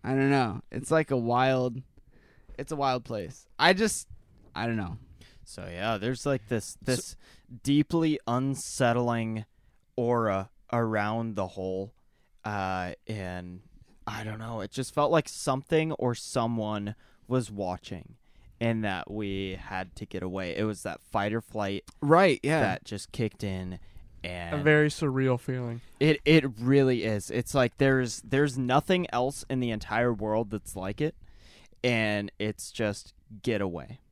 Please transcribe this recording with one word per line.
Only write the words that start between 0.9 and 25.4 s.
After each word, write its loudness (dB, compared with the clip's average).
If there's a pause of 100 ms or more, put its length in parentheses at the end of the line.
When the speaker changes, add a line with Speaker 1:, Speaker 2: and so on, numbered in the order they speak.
Speaker 1:
like, 2
a 2
wild, 2 (760)
it's -8
a -6
wild 0
place. -10 (100)
I 6
just, 0 (460)
I -4
don't 0
know. -4 (480)
Speaker 2:
So, -12
yeah, -2
there's, -4
like, -2
this, -4
Speaker 3:
So -18
Speaker 2:
this -2 (480)
deeply 2
unsettling 0 (500)
aura 0 (200)
around 0
the -2
hole. -6 (540)
Uh, -4 (140)
and -8 (440)
I -8
don't -8
know. -8
It -8
just -6
felt 4
like 4
something 0
or 0
someone -2 (340)
was 0
watching -8 (460)
and 0
that -4
we -4
had -10
to -10
get -8
away. -6
It -2
was -6
that -8
fight -2
or -2
flight -4 (180)
Speaker 1:
Right, 6
yeah. 2
Speaker 2:
that 0
just -10
kicked -4
in. -6 (440)
And -8
Speaker 4:
A -4
very 6
surreal 0
feeling. -6 (200)